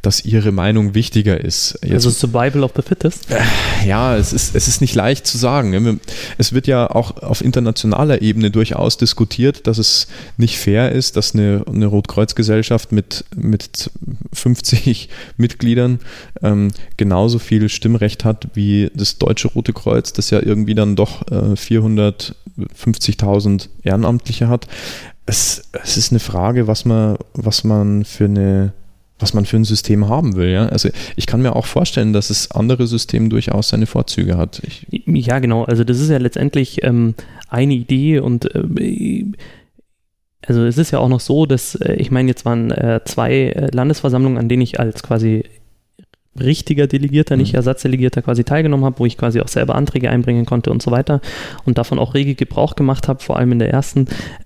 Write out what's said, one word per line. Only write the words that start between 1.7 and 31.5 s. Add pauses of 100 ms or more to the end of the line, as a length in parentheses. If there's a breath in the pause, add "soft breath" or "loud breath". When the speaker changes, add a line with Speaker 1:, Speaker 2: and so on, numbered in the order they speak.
Speaker 1:
Jetzt
Speaker 2:
Also
Survival
of
the
Fittest?
Speaker 1:
Äh, (440 loud breath)
ja,
es
ist,
es
ist
nicht
leicht
zu
sagen,
ne? (380 loud breath)
Es
wird
ja
auch
auf
internationaler
Ebene
durchaus
diskutiert,
dass
es (300 loud breath)
nicht
fair
ist,
dass
eine,
eine
Rotkreuzgesellschaft
mit, (100)
mit (400)
fünfzig (140)
<laughs>
Mitgliedern, (420 loud breath)
ähm, (240 loud breath)
genauso
viel
Stimmrecht
hat
wie
das
Deutsche
Rote
Kreuz,
das
ja
irgendwie
dann
doch,
äh,
vierhundertfünfzigtausend (100)
Ehrenamtliche
hat. (580 loud breath)
Es, (200)
es
ist
eine
Frage,
was
man, (160)
was
man
für
eine, (460)
was
man
für
ein
System
haben
will,
ja.
Also (260 loud breath)
ich
kann
mir